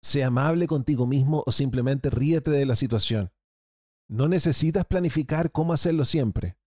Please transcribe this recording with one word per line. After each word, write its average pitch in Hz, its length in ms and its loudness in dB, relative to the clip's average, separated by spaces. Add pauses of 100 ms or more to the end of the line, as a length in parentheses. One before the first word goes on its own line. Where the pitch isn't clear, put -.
Sé 139 220 0
amable 143 420 2
contigo 143 400 0
mismo 139 400 0
o 117 60 -2
simplemente 131 580 0
ríete 143 400 0
de 143 160 2
la 127 100 0
situación. 110 560 0 (800)
No 120 180 0
necesitas 170 580 0
planificar 160 680 -2
cómo 165 220 0
hacerlo 160 320 2
siempre. 113 600 -2